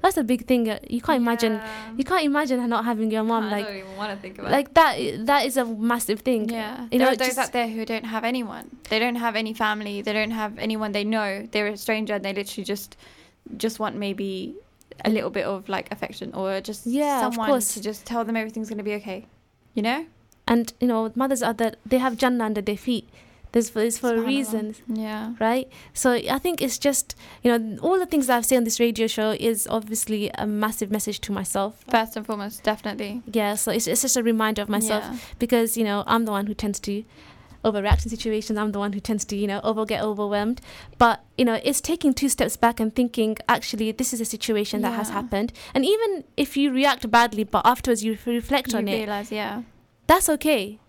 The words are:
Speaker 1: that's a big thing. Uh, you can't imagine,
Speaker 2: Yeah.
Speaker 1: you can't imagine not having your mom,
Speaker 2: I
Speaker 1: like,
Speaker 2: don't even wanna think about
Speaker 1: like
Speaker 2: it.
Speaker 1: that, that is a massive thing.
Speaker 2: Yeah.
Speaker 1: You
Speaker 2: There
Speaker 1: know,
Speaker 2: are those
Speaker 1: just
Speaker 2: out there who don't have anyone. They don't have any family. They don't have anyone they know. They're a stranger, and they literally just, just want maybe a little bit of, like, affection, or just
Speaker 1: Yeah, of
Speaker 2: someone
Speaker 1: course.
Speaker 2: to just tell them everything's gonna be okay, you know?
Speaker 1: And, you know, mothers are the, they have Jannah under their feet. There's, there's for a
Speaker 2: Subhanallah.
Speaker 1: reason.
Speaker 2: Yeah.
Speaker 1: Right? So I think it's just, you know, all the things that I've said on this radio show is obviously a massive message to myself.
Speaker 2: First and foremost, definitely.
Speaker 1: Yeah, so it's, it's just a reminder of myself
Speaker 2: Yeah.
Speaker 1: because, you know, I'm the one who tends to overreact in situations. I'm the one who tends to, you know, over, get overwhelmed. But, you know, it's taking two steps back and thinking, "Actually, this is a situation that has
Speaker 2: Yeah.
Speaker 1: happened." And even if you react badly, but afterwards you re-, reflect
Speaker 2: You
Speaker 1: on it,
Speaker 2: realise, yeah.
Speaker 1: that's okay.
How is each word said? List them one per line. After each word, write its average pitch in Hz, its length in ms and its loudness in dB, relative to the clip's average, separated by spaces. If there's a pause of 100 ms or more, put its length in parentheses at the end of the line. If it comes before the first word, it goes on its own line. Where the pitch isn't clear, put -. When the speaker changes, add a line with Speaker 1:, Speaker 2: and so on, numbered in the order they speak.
Speaker 1:
that's 370 160 4
a 302 60 2
big 240 220 0
thing. 240 240 2
Uh, 208 100 -4 (100)
you 240 120 -2
can't 277 200 2
imagine, 233 320 2
Speaker 2:
Yeah. 220 440 -8
Speaker 1:
you 269 60 0
can't 349 220 2
imagine 269 440 2
not 226 160 0
having 220 260 0
your 220 120 0
mom, 226 220 2
Speaker 2:
I 202 60 -2
Speaker 1:
like, 208 160 -2
Speaker 2:
don't 202 100 -8
even 190 200 -14
wanna 202 200 -6
think 190 220 -16
about 196 120 -2
Speaker 1:
like 277 160 4
Speaker 2:
it. - 80 -20
Speaker 1:
that, 240 500 4
that 277 200 4
is 254 120 -2
a 254 80 2
massive 226 560 0
thing. 226 280 0
Speaker 2:
Yeah. 233 420 -6
Speaker 1:
You 247 80 4
Speaker 2:
There - 0 -
Speaker 1:
know, 262 140 6
Speaker 2:
are - 20 2
those 254 140 0
Speaker 1:
just 254 100 -2
Speaker 2:
out 233 140 -2
there 233 160 0
who 220 160 -4
don't 226 200 -4
have 220 200 -4
anyone. 226 520 -4 (120)
They 220 100 2
don't 240 160 2
have 233 220 -2
any 220 160 -2
family. 208 480 -2
They 214 120 -2
don't 214 180 0
have 220 280 -4
anyone 214 320 -2
they 202 140 0
know. 214 460 -2
They're 208 160 2
a 208 100 -4
stranger, 214 380 -2
and 196 100 -2
they 196 80 -2
literally 196 320 -6
just, - 320 -6 (600)
just 220 220 -4
want 214 160 -4
maybe 196 600 -6 (500)
a 214 40 4
little 220 220 2
bit 202 140 -2
of, 196 240 -6
like, 190 220 -4
affection, - 440 -8
or 190 260 -4
just 208 240 -10
Speaker 1:
Yeah, 269 400 0
of 247 80 -2
Speaker 2:
someone 226 160 -2
Speaker 1:
course. 254 240 2
Speaker 2:
to 208 80 -8
just 208 240 -8
tell 233 180 -2
them 226 140 -2
everything's 220 320 -6
gonna 208 140 -8
be 208 120 -2
okay, 202 300 -10 (480)
you 220 80 0
know? 262 240 0 (420)
Speaker 1:
And, 233 320 2
you 247 80 2
know, 226 280 0
mothers 262 260 0
are 233 120 0
the, 220 200 0 (120)
they 254 120 4
have 254 180 2
Jannah 247 280 2
under 214 180 -2
their 208 160 -2
feet. 233 320 -2 (440)
There's, 233 180 4
there's 226 260 0
for 240 160 2
a 226 60 2
Speaker 2:
Subhanallah. 226 80 0
Speaker 1:
reason. 220 480 -2 (120)
Speaker 2:
Yeah. 220 520 -4
Speaker 1:
Right? 247 280 2 (260)
So 254 200 4
I 247 260 0
think 349 220 -2
it's 247 160 -2
just, - 380 0 (280)
you 240 140 4
know, 220 240 -4
all 359 180 4
the 359 60 0
things 277 220 2
that 247 100 4
I've 233 80 0
said 254 120 4
on 240 80 4
this 226 140 -2
radio 226 280 4
show 220 320 0
is 220 280 0
obviously 214 680 -2
a - 120 -4
massive 214 440 -2
message 208 300 -2
to - 100 -6
myself. 196 580 -2
Speaker 2:
First 226 260 2
and 214 100 -8
foremost, 208 380 -8
definitely. 214 680 -4
Speaker 1:
Yeah, 208 240 2
so 214 160 -2
it's, 233 160 0
it's - 160 2
just 262 120 2
a 247 80 2
reminder 220 380 2
of 202 80 -4
myself 214 360 0
Speaker 2:
Yeah. 226 120 -8 (220)
Speaker 1:
because, 233 360 2
you 226 80 0
know, 208 240 0
I'm 226 180 4
the 220 60 -2
one 202 160 0
who 208 60 -4
tends 208 280 -4
to 208 220 -6 (600)
overreact 214 420 2
in 226 40 -4
situations. 220 500 -2
I'm 214 120 0
the 202 80 -4
one 202 140 -2
who 202 60 -4
tends 208 260 -2
to, 208 100 -6
you 202 120 0
know, 196 160 -2
over, 220 220 0
get 220 180 -2
overwhelmed. 208 580 -2 (360)
But, 233 260 6 (140)
you 254 80 4
know, 226 180 2
it's 277 180 0
taking 311 320 2
two 277 160 0
steps - 280 0
back 233 220 2
and 220 160 0
thinking, 226 420 0 (100)
"Actually, 220 440 0
this 247 220 -2
is 226 80 -4
a 226 40 -4
situation 214 560 -2
that - 120 0
has 220 160 -2
Speaker 2:
Yeah. 226 60 -6
Speaker 1:
happened." 214 380 -2 (200)
And 262 120 2
even 403 380 2 (140)
if - 200 0
you 277 140 4
react 254 380 2
badly, 226 340 4
but 202 220 0
afterwards 240 380 4
you 220 220 0
re-, 240 100 0
reflect 247 380 0
Speaker 2:
You 220 60 2
Speaker 1:
on 214 80 0
it, 226 100 0
Speaker 2:
realise, 208 340 -4
yeah. 214 320 -6 (440)
Speaker 1:
that's 339 220 6
okay. 240 600 2